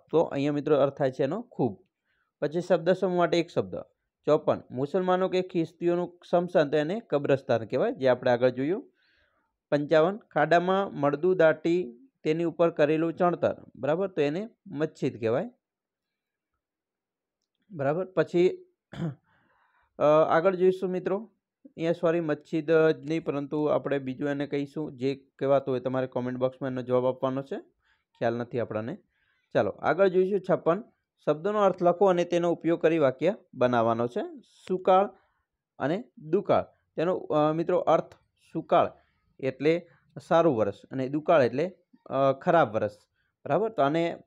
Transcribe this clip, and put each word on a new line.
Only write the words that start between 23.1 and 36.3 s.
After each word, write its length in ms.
પરંતુ 400
આપણે 340
બીજું 300
એને 180
કહીશું, 500
જે 300
કહેવાતું 340
હોય 80
તમારે 260
કોમેન્ટ 320
બોક્સમાં 320
એનો 120
જવાબ 240
આપવાનો 360
છે, 160
ખ્યાલ 160
નથી 260
આપણને. 380
ચાલો 160
આગળ 380
જોઈશું 320
છપ્પન, 340
શબ્દનો 380
અર્થ 200
લખો 240
અને 180
તેનો 280
ઉપયોગ 280
કરી 180
વાક્ય 360
બનાવવાનો 520
છે. 340
સુકાળ 420
અને 260
દુકાળ, 460